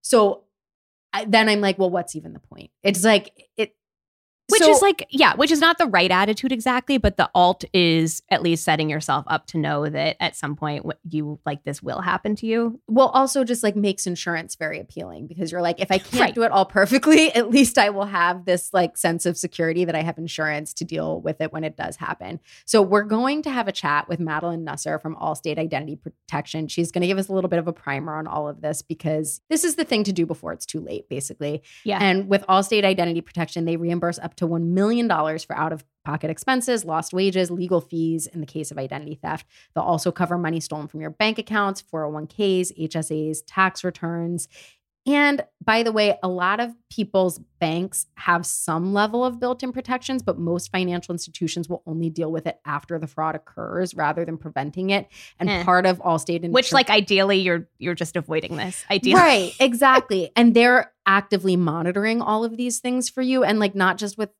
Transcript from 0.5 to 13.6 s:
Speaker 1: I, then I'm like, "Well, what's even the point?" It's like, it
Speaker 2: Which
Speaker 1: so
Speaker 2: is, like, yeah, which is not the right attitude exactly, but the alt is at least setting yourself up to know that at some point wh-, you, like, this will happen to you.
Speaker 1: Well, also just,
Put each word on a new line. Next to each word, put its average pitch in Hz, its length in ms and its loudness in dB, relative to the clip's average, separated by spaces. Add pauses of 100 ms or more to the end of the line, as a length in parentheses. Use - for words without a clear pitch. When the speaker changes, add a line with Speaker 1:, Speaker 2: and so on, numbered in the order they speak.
Speaker 1:
I, 208 120 -4
then 220 240 4
I'm 214 120 2
like, 190 180 0
"Well, 190 120 2
what's 175 260 -4
even 160 160 -14
the - 80 -20
point?" - 300 -20 (120)
It's 190 220 2
like, 208 520 2
it 214 180 -4 (760)
Speaker 2:
Which 403 140 6
Speaker 1:
so 311 80 10
Speaker 2:
is, 294 100 8
like, 392 300 2
yeah, 269 240 4
which 302 160 2
is 320 80 4
not 330 180 4
the 339 100 2
right 185 240 4
attitude 202 420 2
exactly, 254 460 0
but 202 180 0
the - 180 2
alt 180 380 4
is 165 580 2
at 180 140 2
least 165 180 2
setting 156 260 0
yourself 147 380 -2
up - 220 -4
to 165 100 -4
know 147 300 -2
that 147 320 -2
at 175 160 -4
some 147 180 -6
point 147 320 -6
wh-, - 260 -12
you, 151 320 -6
like, 147 200 -6
this 143 180 -8
will 135 180 -6
happen 208 360 -2
to 226 100 -8
you. 226 400 -2
Speaker 1:
Well, 247 220 4
also 269 340 2
just, 233 220 -2